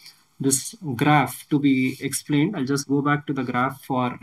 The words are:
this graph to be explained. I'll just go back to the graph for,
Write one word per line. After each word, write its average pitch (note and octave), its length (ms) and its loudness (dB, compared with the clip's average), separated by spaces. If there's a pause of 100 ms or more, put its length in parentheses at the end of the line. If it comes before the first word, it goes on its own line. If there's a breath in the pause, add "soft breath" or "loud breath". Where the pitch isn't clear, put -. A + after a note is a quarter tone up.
(400 loud breath)
this C3+ 340 -2 (220)
graph C#3+ 540 2
to D3+ 100 2
be C3 400 2
explained. D3 560 0
I'll C3+ 100 -2
just C#3 220 -2
go C#3 160 0
back D3 240 0
to D3+ 60 -4
the B2+ 100 -4
graph B2 400 -2
for, B2+ 400 -2